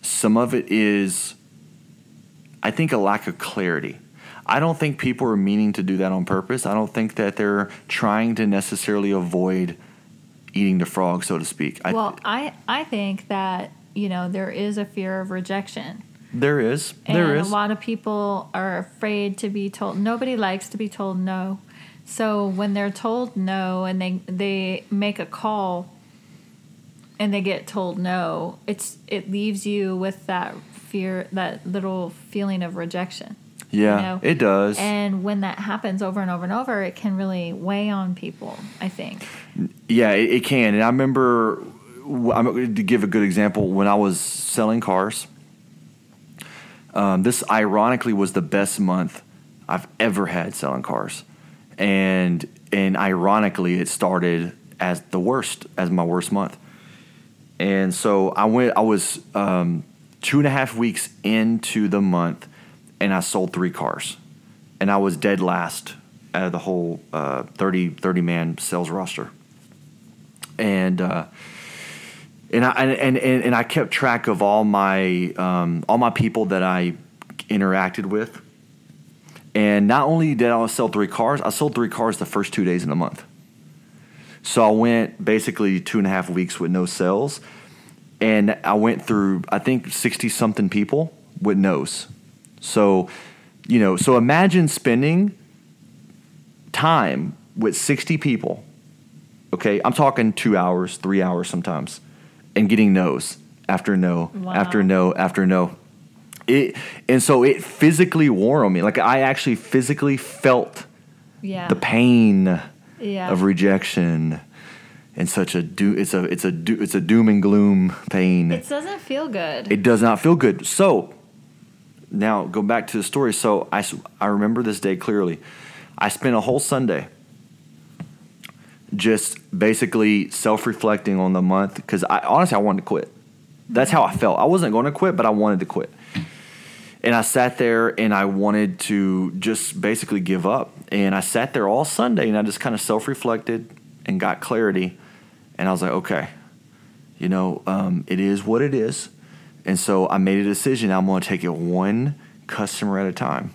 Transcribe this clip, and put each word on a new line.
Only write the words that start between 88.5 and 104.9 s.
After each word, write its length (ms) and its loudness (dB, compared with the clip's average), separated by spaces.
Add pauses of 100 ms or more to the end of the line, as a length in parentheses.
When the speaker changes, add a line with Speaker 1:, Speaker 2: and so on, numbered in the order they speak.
Speaker 1:
I 100 2
went 300 2
through, 440 0
I 100 -2
think, 340 -2
sixty-something 800 -2
people 420 0 (280)
with 160 2
no's. 520 0 (520)
So, 480 4 (580)
you 120 4
know, 180 4
so 200 4
imagine 520 4
spending 680 2 (1400)
time 640 2 (200)
with 200 0
sixty 400 -2
people. 480 -2 (880)
Okay, 320 0
I'm 80 2
talking 400 4
two 240 2
hours, 400 0
three 260 0
hours 260 0
sometimes, 520 -6 (580)
and 100 4
getting 240 6
no's 460 0 (300)
after 280 0
no, 380 0
Speaker 2:
Wow. 180 -8
Speaker 1:
after 300 2
no, 320 4